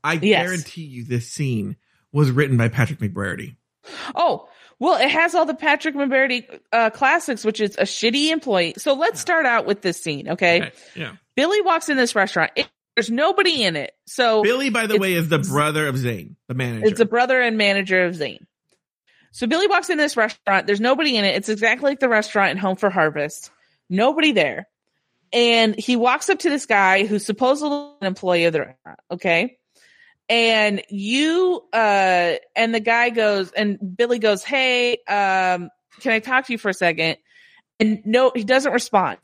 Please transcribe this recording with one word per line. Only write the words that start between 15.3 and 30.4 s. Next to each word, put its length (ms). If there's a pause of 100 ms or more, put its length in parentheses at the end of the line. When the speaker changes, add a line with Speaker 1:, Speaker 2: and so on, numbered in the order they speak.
Speaker 1:
brother 500
of 100
Zane, 380 (100)
the 80
manager. 320
Speaker 2:
It's 120
the 60
brother 360
and 180
manager 460
of 100
Zane. 320 (880)
So 140
Billy 200
walks 240
in 80
this 180
restaurant. 500
There's 140
nobody 360
in 80
it. 120
It's 120
exactly 420
like 100
the 80
restaurant 440
in 40
Home 200
for 120
Harvest. 640 (400)
Nobody 420
there. 340 (680)
And 460
he 180
walks 340
up 100
to 80
this 180
guy 380
who's 220
supposedly 500 (240)
an 60
employee 380
of 100
the 60
restaurant, 380 (120)
okay? 480 (680)
And 600